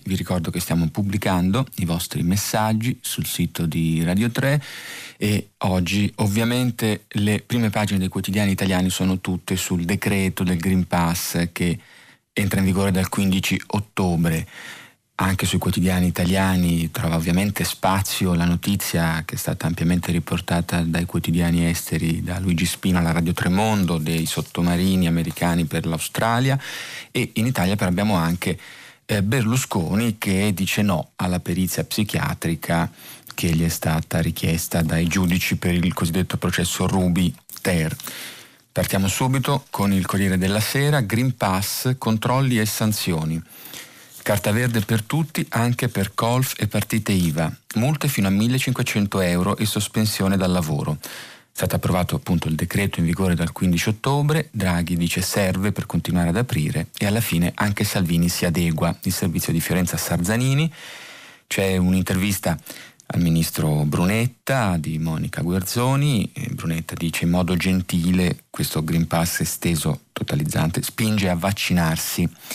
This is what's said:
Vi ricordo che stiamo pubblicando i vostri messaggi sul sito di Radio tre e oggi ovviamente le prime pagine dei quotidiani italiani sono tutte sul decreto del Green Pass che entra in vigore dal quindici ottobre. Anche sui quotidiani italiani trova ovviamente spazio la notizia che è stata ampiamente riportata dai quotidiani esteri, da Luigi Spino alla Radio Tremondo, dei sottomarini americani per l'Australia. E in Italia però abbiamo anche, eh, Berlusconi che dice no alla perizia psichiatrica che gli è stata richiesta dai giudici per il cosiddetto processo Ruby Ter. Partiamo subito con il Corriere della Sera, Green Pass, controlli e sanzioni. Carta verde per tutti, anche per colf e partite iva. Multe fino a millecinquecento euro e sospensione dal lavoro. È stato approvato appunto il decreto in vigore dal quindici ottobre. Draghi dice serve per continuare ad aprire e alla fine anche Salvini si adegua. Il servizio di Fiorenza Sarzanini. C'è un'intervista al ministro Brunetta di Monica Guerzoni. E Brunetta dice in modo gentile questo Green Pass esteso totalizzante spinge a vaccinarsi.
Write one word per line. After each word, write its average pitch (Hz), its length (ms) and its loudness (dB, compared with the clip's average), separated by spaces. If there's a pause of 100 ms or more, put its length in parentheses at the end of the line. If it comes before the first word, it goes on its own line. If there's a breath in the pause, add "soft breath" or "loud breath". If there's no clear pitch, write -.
Vi 95 140 -2
ricordo 87 340 -2
che 87 80 -4
stiamo 82 300 0
pubblicando 98 760 0 (100)
i 95 100 -2
vostri 85 380 -2
messaggi 110 760 0
sul - 240 -6
sito 85 400 -2
di 82 380 0
Radio 95 260 0
tre 135 320 0 (540 loud breath)
e - 440 -2
oggi 92 580 0
ovviamente 113 880 0
le 104 320 0
prime 117 300 0
pagine 101 300 0
dei 92 100 0
quotidiani 98 420 0
italiani 92 380 2
sono 92 320 0
tutte 92 340 -4
sul 90 300 -2
decreto 98 580 0
del 90 140 2
Green 92 280 2
Pass 85 680 0
che 87 260 -2 (540 loud breath)
entra 101 260 0
in 98 60 2
vigore 98 260 2
dal 92 160 0
quindici 95 600 0
ottobre. 85 760 0 (760 loud breath)
Anche 95 280 0
sui 92 100 0
quotidiani 90 480 2
italiani 87 840 2
trova 82 240 -2
ovviamente 90 480 0
spazio 95 720 0
la 85 100 2
notizia 85 800 0
che - 80 -10
è - 60 -4
stata - 260 -4
ampiamente 85 460 0
riportata 85 720 -2
dai 82 220 0
quotidiani 85 640 2
esteri, 82 540 -2
da 87 160 -4
Luigi 90 300 0
Spino 90 320 0
alla 82 140 2
Radio 85 200 2
Tremondo, 92 640 2
dei 80 300 -2
sottomarini 87 800 2
americani 85 580 0
per 80 220 -4
l'Australia. 117 720 0 (480 loud breath)
E - 240 -2
in 110 140 0
Italia 101 280 0
però 98 140 0
abbiamo 101 240 2
anche, 85 460 0 (460 loud breath)
eh, 104 180 0
Berlusconi 110 960 0
che 101 340 2
dice 95 300 0
no 92 320 0
alla 92 240 0
perizia 87 440 -2
psichiatrica - 1040 -2 (460 loud breath)
che - 140 -2
gli 82 160 2
è 82 60 2
stata 82 500 -2
richiesta 82 640 0
dai 82 240 2
giudici 90 480 2
per 87 180 0
il 87 220 2
cosiddetto 85 420 0
processo 90 480 -2
Ruby 90 480 2 (280)
Ter. 95 360 0 (760 loud breath)
Partiamo 95 360 0
subito 131 640 0
con 101 200 0
il 95 140 2
Corriere 95 320 2
della 95 220 2
Sera, 143 420 2
Green 120 340 0
Pass, 98 640 0
controlli 123 600 2
e 107 80 2
sanzioni. 85 760 -2 (840 loud breath)
Carta 104 240 0
verde 113 300 2
per 107 220 0
tutti, 156 480 -2
anche 120 360 0
per 101 260 -2
colf 123 440 0
e - 100 0
partite 104 460 -2
iva. 82 360 2 (260)
Multe 143 340 0
fino 107 180 2
a - 20 2
millecinquecento 113 920 2
euro 90 340 2
e - 80 -2
sospensione 101 720 0
dal 92 160 2
lavoro. 78 480 0
È - 80 -14 (460 loud breath)
stato - 240 -2
approvato 87 400 0
appunto 85 320 0
il 78 60 0
decreto 92 440 0
in 85 60 2
vigore 87 300 2
dal 80 180 0
quindici 87 340 2
ottobre. 147 640 0
Draghi 87 460 0
dice 85 240 0
serve 95 500 0
per - 140 -4
continuare 85 420 0
ad 85 80 2
aprire 85 520 0 (100)
e - 80 -2
alla 104 160 2
fine - 340 0
anche 104 300 0
Salvini 87 420 2
si - 160 -2
adegua. 82 500 2 (100)
Il 92 100 0
servizio 87 400 -2
di 82 80 0
Fiorenza 87 340 0
Sarzanini. 117 720 0 (800 loud breath)
C'è 95 300 0
un'intervista 92 800 2 (460 loud breath)
al - 160 -2
ministro 80 640 2
Brunetta 101 880 0
di 80 240 -2
Monica 82 420 -4
Guerzoni. 120 920 0
E - 180 -8
Brunetta 82 440 -4
dice 82 280 -2
in 85 60 2
modo 87 260 2
gentile 92 920 2
questo - 340 -4
Green 82 240 0
Pass 82 320 0
esteso 80 640 -2 (100)
totalizzante - 720 -2
spinge 107 480 0
a 87 60 2
vaccinarsi. 87 920 0 (260 loud breath)